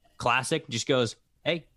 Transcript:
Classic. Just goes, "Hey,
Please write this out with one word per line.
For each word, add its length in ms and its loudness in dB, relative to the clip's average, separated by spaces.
Classic. 500 0
Just 180 -4
goes, 300 2
"Hey, 340 -4